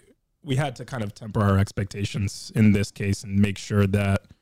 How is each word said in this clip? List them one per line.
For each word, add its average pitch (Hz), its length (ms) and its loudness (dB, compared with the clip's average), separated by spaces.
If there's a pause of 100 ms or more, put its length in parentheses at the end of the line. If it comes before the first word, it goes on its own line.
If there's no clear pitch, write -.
(440)
we 135 120 -4
had 139 200 -4
to 123 80 -14
kind 117 180 -8
of 101 120 -8
temper 110 280 -6
our 98 160 4
expectations - 960 -4
in 107 180 8
this 98 180 0
case 98 340 -6
and 98 140 -4
make 101 200 2
sure 101 300 0
that, 98 380 0 (160)